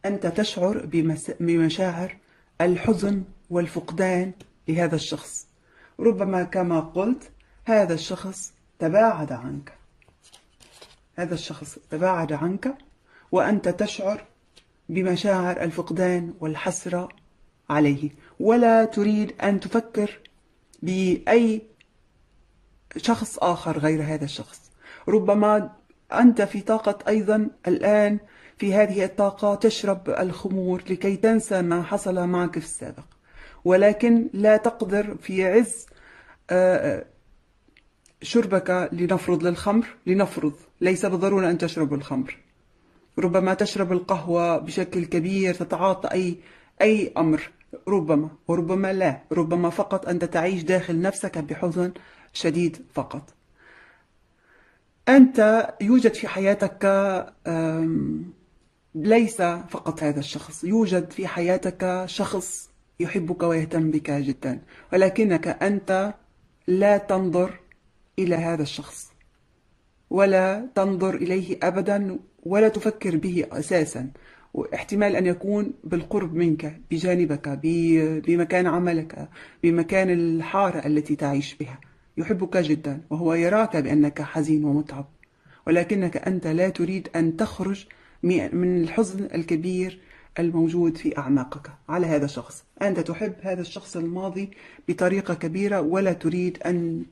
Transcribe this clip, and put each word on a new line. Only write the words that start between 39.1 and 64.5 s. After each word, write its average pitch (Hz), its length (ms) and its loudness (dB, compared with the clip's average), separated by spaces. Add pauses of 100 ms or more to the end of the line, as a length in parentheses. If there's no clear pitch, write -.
للخمر، 202 440 0 (180)
لنفرض، 180 480 0 (280)
ليس 180 240 2
بالضرورة 190 440 2
أن 175 80 0
تشرب 160 360 -2
الخمر، 135 440 -6 (840)
ربما 185 340 2
تشرب 196 380 -2
القهوة 170 680 0
بشكل 170 480 -4
كبير، 180 480 0
تتعاطى 180 580 -2
أي، 180 260 -2 (440)
أي 214 360 4
أمر، 156 340 0 (360)
ربما، 160 420 2 (180)
وربما 185 460 0
لا، 170 280 0 (100)
ربما 170 380 0
فقط 190 380 -2
أنت 175 180 -2
تعيش 170 380 -2
داخل 175 380 0
نفسك 190 360 -4
بحزن 175 560 -4 (400)
شديد 165 440 0 (160)
فقط. - 400 -10 (1800)
أنت 226 600 8 (120)
يوجد 226 320 4
في - 140 -8
حياتك، 196 580 0 (600)
آم، 160 840 -2 (640)
ليس 208 460 2
فقط 170 640 -4
هذا 147 160 -2
الشخص، - 440 -12
يوجد 185 480 0
في 190 160 -6
حياتك 180 760 -2
شخص - 640 -6 (300)
يحبك 175 440 -4
ويهتم 160 480 0
بك 151 200 -2
جدًا، 139 500 -4 (320)